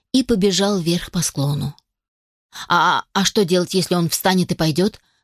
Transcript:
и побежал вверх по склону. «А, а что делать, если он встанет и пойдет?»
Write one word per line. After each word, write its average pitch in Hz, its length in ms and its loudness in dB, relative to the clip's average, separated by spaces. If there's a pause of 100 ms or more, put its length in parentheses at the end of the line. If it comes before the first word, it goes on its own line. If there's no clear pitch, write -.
(120)
и 262 100 4
побежал 196 560 0
вверх 170 320 -2
по 175 120 -2
склону. 143 520 -4 (960)
«А, 165 440 2
а 196 120 0
что 208 200 2
делать, 180 300 0
если 180 200 0
он 175 140 2
встанет 185 440 0
и - 20 -6
пойдет?» 214 460 0 (240)